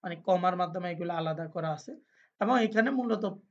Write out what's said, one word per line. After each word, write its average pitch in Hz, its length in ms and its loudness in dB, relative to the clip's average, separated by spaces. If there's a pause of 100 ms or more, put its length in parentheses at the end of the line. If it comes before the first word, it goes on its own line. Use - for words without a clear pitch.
মানে 170 140 -6
কমার 180 400 2
মাধ্যমে 180 340 -2
এগুলো 170 220 -4
আলাদা 160 340 -4
করা 160 240 -4
আছে। - 260 -8 (440)
এবং 233 240 4
এখানে 220 260 2
মূলত 233 360 0 (240)